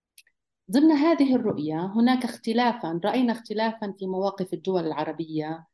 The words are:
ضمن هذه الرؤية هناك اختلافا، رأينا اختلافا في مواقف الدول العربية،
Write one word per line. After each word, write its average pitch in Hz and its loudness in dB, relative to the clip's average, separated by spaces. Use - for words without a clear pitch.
ضمن 294 6
هذه 285 4
الرؤية 160 -2
هناك 240 2
اختلافا، 226 -2
رأينا 233 2
اختلافا 220 -4
في 190 -6
مواقف 190 -4
الدول 170 -2
العربية، 156 -6